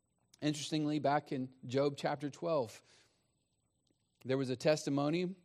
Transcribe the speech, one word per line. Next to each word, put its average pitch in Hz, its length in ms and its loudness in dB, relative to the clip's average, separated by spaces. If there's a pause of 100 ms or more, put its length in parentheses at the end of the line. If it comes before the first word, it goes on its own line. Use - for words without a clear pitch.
(400)
Interestingly, 151 600 -2
back 143 320 0
in 127 180 -4 (160)
Job 139 320 2
chapter 147 320 -2
twelve, 151 520 -2 (1400)
there 131 140 0
was 131 100 0
a 127 80 -2
testimony, 151 720 2 (160)